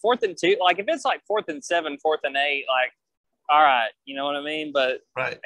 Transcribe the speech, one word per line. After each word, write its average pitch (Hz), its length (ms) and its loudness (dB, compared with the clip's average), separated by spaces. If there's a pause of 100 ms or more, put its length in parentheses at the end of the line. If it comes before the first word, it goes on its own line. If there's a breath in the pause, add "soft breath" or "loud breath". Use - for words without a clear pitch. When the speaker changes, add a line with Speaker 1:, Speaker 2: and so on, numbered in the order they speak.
Speaker 1:
fourth 233 200 0
and 190 160 -4
two, 185 220 2
like, 185 180 2
if 202 100 -6
it's, 311 180 -2
like, 190 200 -2
fourth 208 220 -4
and 147 160 -10
seven, 160 340 -2
fourth 156 260 0
and 139 120 -4
eight, 139 320 -2
like, 127 240 0 (560)
all 151 140 6
right, 127 260 4 (160)
you 135 100 -14
know 139 120 -4
what 143 100 -4
I 143 60 -6
mean? 151 300 -6
But 131 280 0 (160)
Speaker 2:
Right. 123 300 -4